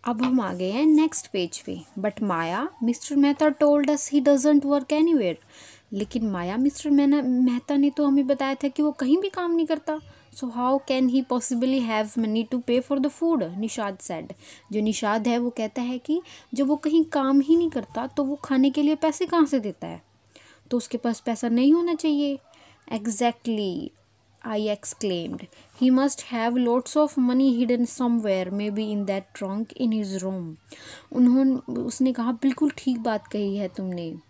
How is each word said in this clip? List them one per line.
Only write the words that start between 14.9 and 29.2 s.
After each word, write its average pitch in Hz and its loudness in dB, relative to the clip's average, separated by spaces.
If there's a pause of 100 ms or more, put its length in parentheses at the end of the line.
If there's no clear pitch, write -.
है 240 2
वो 240 0
कहता 233 -6
है 247 -4
कि 311 -2 (320)
जब 262 2
वो 294 2
कहीं 311 2
काम 277 2
ही 302 4
नहीं 339 2
करता 226 -6
तो 285 -2
वो 277 -2
खाने 269 2
के 302 -2
लिए 302 4
पैसे 320 -2
कहाँ 330 4
से 277 0
देता 196 -8
है? 165 -12 (720)
तो 247 0
उसके 233 -4
पास 233 -2
पैसा 233 -4
नहीं 254 6
होना 339 2
चाहिए। 285 0 (540)
"Exactly," 214 -4 (600)
I 214 -2
exclaimed, 180 -6 (420)
"he 254 6
must 269 2
have 233 -4 (140)
lots 247 0
of 302 4 (100)
money 254 4
hidden 240 0
somewhere, 208 0
maybe 208 -2 (100)
in 208 -2
that 196 -6